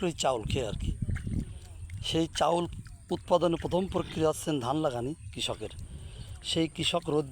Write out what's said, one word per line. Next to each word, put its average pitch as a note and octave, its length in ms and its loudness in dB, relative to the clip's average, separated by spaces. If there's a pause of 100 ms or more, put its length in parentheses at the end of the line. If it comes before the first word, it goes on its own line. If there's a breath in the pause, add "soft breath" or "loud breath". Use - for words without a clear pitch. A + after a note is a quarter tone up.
করি, F3 120 2
চাউল B2+ 300 2
খেয়ে A#2+ 240 0
আর G2+ 140 -4
কি। - 160 0 (1080 loud breath)
সেই E3 240 2 (100)
চাউল E3+ 280 4 (440)
উৎপাদনে E3+ 500 4
প্রথম F#3 260 2
প্রক্রিয়া E3 420 2
হচ্ছেন D3+ 320 0
ধান B2 160 2
লাগানি C#3 380 0 (180)
কৃষকের। A2 360 -4 (760 loud breath)
সেই E3 240 2
কৃষক E3 420 0
রোদ, D3 220 2